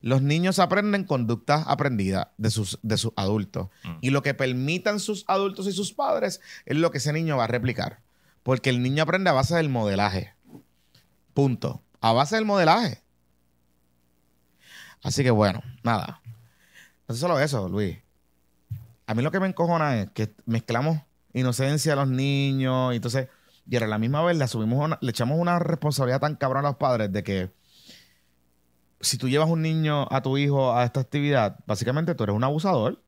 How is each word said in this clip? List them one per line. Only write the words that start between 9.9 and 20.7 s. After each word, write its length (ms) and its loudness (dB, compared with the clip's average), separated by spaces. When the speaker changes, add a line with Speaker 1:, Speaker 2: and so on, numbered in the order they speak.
Speaker 1:
Punto. 480 0
A 100 4
base 240 4
del 100 2
modelaje. 560 4
Así 220 -2
que 80 6
bueno, 320 4
nada. 400 -2
No 80 -6
es 40 -8
solo 200 2
eso, 280 0
Luis. 300 -2
A 80 -2
mí 80 0
lo 80 0
que 80 -2
me 80 0
encojona 540 0
es 100 -6
que 220 -4
mezclamos 540 0